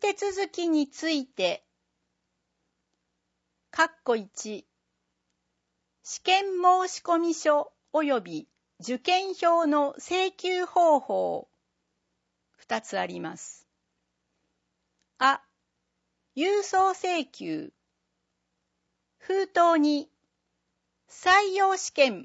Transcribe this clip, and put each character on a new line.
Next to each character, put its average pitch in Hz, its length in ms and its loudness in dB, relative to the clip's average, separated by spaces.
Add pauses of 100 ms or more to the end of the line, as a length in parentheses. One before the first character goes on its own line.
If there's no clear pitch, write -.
手 403 120 0
続 392 360 -4
き 349 200 -4
に 302 200 0
つ - 200 -6
い 285 160 -2
て、 - 380 -4 (2000)
括 330 180 0 (140)
弧 233 120 0
一、 214 500 -10 (1400)
試 - 200 -14
験 381 220 2
申 370 580 0
込 339 300 0
書 302 380 0 (220)
及 285 280 0
び 170 260 -12 (340)
受 247 160 -6
験 370 360 -2
票 339 340 2
の 285 300 2
請 370 340 -2
求 359 340 -4
方 330 340 4
法、 185 480 -4 (1080)
二 - 260 -6
つ 196 160 -8
あ 185 80 -2
り 180 140 -10
ま 170 180 -10
す。 - 300 -20 (1500)
あ、 269 240 2 (920)
郵 392 280 0
送 381 280 2
請 359 340 -4
求。 156 460 -10 (1500)
封 381 300 -2
筒 339 300 4
に、 294 320 2 (1000)
「採 381 460 2
用 381 220 2
試 - 160 -10
験 233 320 2